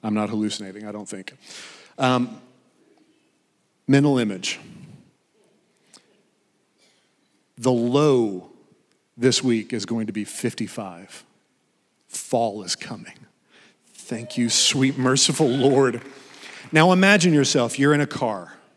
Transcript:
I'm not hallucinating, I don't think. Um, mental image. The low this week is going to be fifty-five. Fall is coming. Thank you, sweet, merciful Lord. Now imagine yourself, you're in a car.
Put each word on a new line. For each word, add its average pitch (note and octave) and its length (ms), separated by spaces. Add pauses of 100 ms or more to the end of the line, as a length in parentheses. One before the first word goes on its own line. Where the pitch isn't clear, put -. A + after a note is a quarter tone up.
I'm G#2+ 120
not G#2+ 160
hallucinating, G#2+ 580
I G#2 60
don't G#2 160
think. F#2+ 240 (640)
Um, B2+ 420 (1500)
mental C#3 320
image. G2+ 400 (3000)
The B2 140
low A#2+ 800 (680)
this B2 260
week A#2 300
is G#2 120
going A2+ 220
to G#2 60
be G#2 100
fifty-five. G2 1000 (840)
Fall A2 560
is F2 140
coming. - 400 (760)
Thank - 440
you, A#2 120
sweet, C3+ 480
merciful C3+ 520
Lord. C3 520 (720)
Now E3 220
imagine F#3 400
yourself, C3 440
you're C#3+ 160
in D3 60
a C#3+ 80
car. G#2 460 (240)